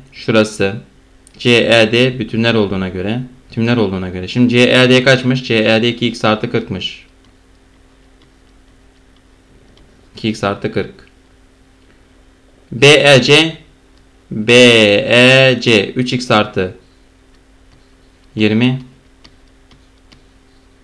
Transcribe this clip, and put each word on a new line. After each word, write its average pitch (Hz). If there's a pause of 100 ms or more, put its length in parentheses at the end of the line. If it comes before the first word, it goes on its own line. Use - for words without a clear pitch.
(120)
şurası 107 (640)
C 123
E 113
D 123
bütünler 117
olduğuna 95
göre, 95 (300)
tümler 117
olduğuna 95
göre. 92
Şimdi 123
C 120
E 123
D 127
kaçmış? 127
C 117
E 110
D 120
iki 120
x 113
artı 110
kırkmış. - (3000)
İki 113
x 107
artı 101
kırk. 95 (1800)
B 117
E 143
C, 156 (760)
B 110 (560)
E 127
C 110
üç 123
x 123
artı 104 (1600)
yirmi. 113 (2000)